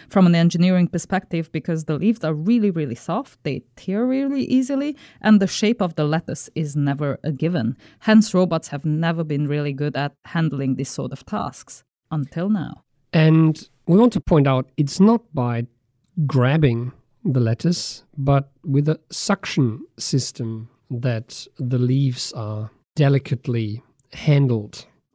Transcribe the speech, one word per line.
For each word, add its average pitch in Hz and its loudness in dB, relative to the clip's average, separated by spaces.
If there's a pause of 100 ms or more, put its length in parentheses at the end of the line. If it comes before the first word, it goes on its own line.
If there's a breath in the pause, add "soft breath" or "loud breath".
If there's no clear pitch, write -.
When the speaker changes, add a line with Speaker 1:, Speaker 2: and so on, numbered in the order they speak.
Speaker 1:
from 190 4
an 175 6
engineering 175 4
perspective, 170 -4
because 160 -4
the 151 -2
leaves 214 0
are 160 -2
really, 208 0
really 151 -4
soft, - -8
they 147 -6 (140)
tear 208 -4
really 269 -2
easily, 277 -2 (240 loud breath)
and 214 6
the 196 0
shape 247 -2
of 175 -4
the 151 0
lettuce 151 -4
is 147 -4
never 143 -2
a 156 -4
given. 139 -2 (220 soft breath)
Hence, 214 4
robots 180 0
have 143 -8
never 165 -2
been 147 -4
really 147 -2
good 147 -4
at 143 -4 (140)
handling 139 -2
this 131 -6
sort 131 -8
of - -16
tasks, - -10 (300)
until 160 -4
now. - -4 (280)
Speaker 2:
And 160 4 (200)
we 170 6
want 233 6
to - -2
point 147 2
out, 131 0
it's 147 0
not 226 4 (120)
by 120 -2 (580)
grabbing 127 2 (320)
the 131 0
lettuce, 117 -2 (120)
but 139 0 (120)
with 143 0
a 156 -2 (100)
suction 139 -2 (140)
system 113 -6 (180)
that 120 -6 (100)
the 127 -2
leaves 127 0
are 107 -8 (240)
delicately 127 0 (300)
handled. 127 0 (280)